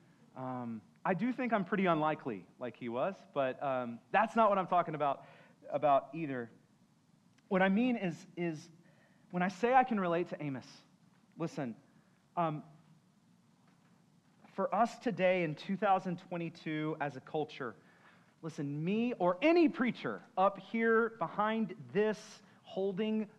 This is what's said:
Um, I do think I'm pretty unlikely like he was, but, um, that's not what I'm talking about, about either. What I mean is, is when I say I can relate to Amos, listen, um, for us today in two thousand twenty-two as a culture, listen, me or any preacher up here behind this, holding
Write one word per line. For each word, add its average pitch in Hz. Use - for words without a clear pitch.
Um, 123
I 185
do 226
think 247
I'm 202
pretty 190
unlikely 151
like 123
he 123
was, 139
but, 131
um, 127
that's 208
not 226
what 202
I'm 180
talking 170
about, 143
about 139
either. 135
What 190
I 190
mean 233
is, 185
is 165
when 180
I 180
say 240
I 262
can 233
relate 175
to 170
Amos, 135
listen, 151
um, 156
for 196
us 214
today 185
in 156
two 196
thousand 190
twenty-two 160
as 143
a 127
culture, 147
listen, 151
me 220
or 180
any 330
preacher 151
up 196
here 226
behind 208
this, 208
holding 208